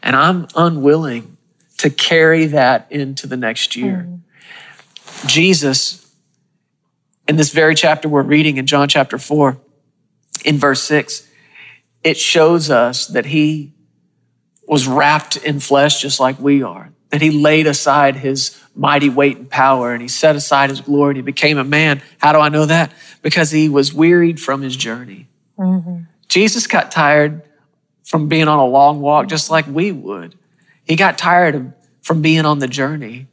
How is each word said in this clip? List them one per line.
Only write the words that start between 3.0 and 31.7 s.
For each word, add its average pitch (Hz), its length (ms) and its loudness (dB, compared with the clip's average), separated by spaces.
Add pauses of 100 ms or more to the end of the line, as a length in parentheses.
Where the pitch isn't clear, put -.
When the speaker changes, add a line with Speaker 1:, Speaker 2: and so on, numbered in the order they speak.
Speaker 1:
the 127 100 -8
next 113 380 -6
year. 196 340 -6
Speaker 2:
Mm-hmm. - 1200 -18
Speaker 1:
Jesus, 156 800 0 (1200)
in 151 80 0
this 151 160 0
very 160 220 2
chapter 156 340 0
we're 143 140 2
reading 147 340 0
in 131 100 -4
John 143 220 2
chapter 131 300 0
four, 139 400 0 (880)
in 151 140 0
verse 135 240 0
six, - 440 -4 (760)
it 160 140 0
shows 160 540 2
us 123 380 0
that 120 180 -4
he 151 460 -2 (920)
was 139 200 0
wrapped 147 500 0
in 147 240 -6
flesh 139 400 2
just - 200 -4
like 147 180 0
we 139 240 2
are, 92 280 -12 (200)
that 147 100 -2
he 156 100 2
laid 151 360 2
aside 139 500 2
his 135 420 -6 (160)
mighty 143 340 0
weight 135 280 2
and 127 140 -20
power 131 420 2
and 120 80 -6
he 120 80 -12
set 156 280 2
aside 139 340 0
his 135 100 -8
glory 143 300 0
and 135 60 -4
he 127 60 -8
became 147 360 -2
a 131 60 -2
man. 147 360 0 (180)
How 151 140 4
do 156 60 6
I 151 100 4
know 151 180 2
that? 165 260 0 (280)
Because 151 300 0
he 156 180 2
was 139 240 2
wearied 170 480 2
from 139 220 -6
his 131 140 -8
journey. 117 500 -10 (320)
Speaker 2:
Mm-hmm. 180 460 -4 (240)
Speaker 1:
Jesus 208 380 -2
got - 240 -2
tired 151 520 2 (640)
from 156 240 -2
being 160 200 2
on 151 100 2
a 135 80 4
long 139 340 4
walk 147 280 0
just 156 220 -6
like 160 160 0
we 165 260 -4
would. 95 420 -12 (500)
He 160 120 0
got 190 220 2
tired 175 360 2
of, 127 180 -8 (300)